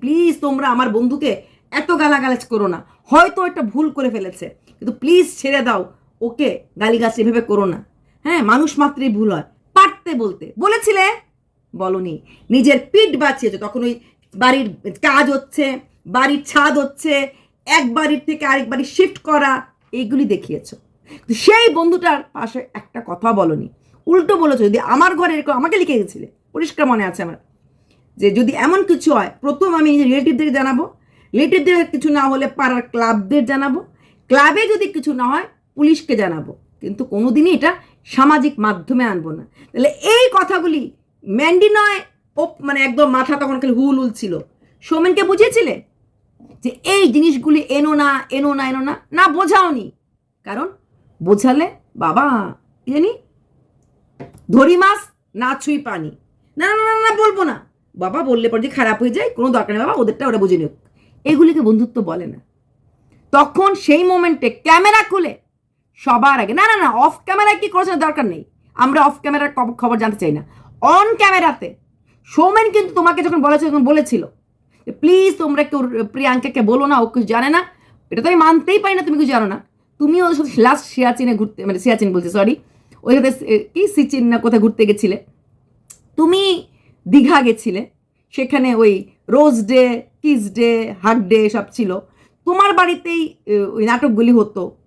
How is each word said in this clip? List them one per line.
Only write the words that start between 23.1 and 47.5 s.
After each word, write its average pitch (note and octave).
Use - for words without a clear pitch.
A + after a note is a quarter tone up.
বলনি, E3
উল্টো F4+
বলেছো, C#4
"যদি G#3
আমার D#4+
ঘরে E4+
এরকম", D4
আমাকে D4+
লিখে D4+
গেছিলে, -
পরিষ্কার D4+
মনে A3
আছে F#3
আমার, E3+
যে G3+
যদি A#3
এমন F#4
কিছু D#4+
হয়, G3
প্রথম E4+
আমি D4+
নিজের C#4+
রিলেটিভদের C4+
জানাবো, C4+
রিলেটিভদের E4
কিছু D#4
না D4
হলে C4+
পাড়ার B3+
ক্লাবদের A3+
জানাবো, C#4
ক্লাবে D4+
যদি G#4
কিছু D4
না B3+
হয় D4
পুলিশকে D4
জানাবো, E3+
কিন্তু G3+
কোনোদিনই B3+
এটা D4+
সামাজিক C#4+
মাধ্যমে G#3+
আনবো F3
না। D#3
তাহলে C4
এই A4+
কথাগুলি F4+
ম্যান্ডি E4
নয়, G#4
ও E4
মানে C#4
একদম C4+
মাথা C4
তখন C4+
খালি C4
হুল C4+
হুল B3+
ছিল, F#3
সৌমেনকে E4+
বুঝিয়েছিলে G4
যে B3
এই F#4
জিনিসগুলি D4+